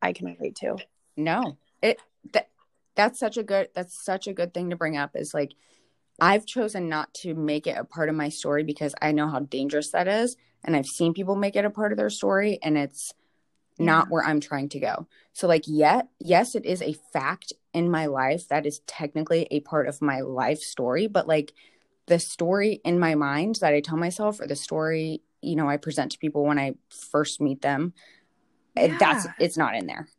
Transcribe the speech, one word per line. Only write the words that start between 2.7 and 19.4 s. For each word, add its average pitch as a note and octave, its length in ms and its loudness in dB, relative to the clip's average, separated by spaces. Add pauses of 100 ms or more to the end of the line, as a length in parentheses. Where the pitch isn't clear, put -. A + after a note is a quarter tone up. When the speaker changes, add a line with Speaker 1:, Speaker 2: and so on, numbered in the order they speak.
Speaker 2:
that's G#3+ 220 2
such A3 180 -4
a A3+ 80 -2
good, G3 300 0
that's F3+ 300 -8
such F#3+ 220 -4
a G3+ 80 -6
good F3 200 -4
thing F3+ 160 -4
to F3 60 -4
bring D#3 200 -2
up C#3+ 200 -4
is, - 180 -8
like, C#3+ 180 -2 (680)
I've G3 260 6
chosen G#3+ 420 -4
not D#3 280 -4
to E3+ 180 -8
make D3+ 320 -2
it D#3 120 -2
a C3 60 -4
part D#3 240 -2
of D#3 80 0
my D3+ 140 -2
story D3+ 340 -2
because D3 380 -4
I D3+ 100 2
know D3+ 160 2
how C#3+ 120 -2
dangerous C#3+ 500 -4
that F3+ 180 0
is. A3+ 280 0 (280)
And E3 120 2
I've C3+ 100 0
seen E3 280 0
people F#3+ 220 -2
make G3+ 200 0
it G3+ 100 4
a G#3 40 -2
part G#3 220 -2
of G#3 60 -2
their G#3+ 120 0
story G3+ 520 0
and D3+ 160 2
it's - 340 -6 (680)
not D#3+ 300 4
Speaker 1:
Yeah. - 20 -10
Speaker 2:
where D#3+ 140 2
I'm D3+ 160 2
trying C#3+ 300 -4
to C#3 100 -8
go. C3 260 -2 (280)
So, - 120 -2
like, E3 200 4
yet, D#3 420 4 (100)
yes, F3+ 360 4
it G#3 100 -4
is F3+ 180 -2
a D#3 120 -2 (180)
fact D3+ 400 -4 (220)
in E3+ 160 2
my D#3+ 160 2
life C#3 420 0
that D3 180 0
is D3 200 -6
technically D#3+ 640 -2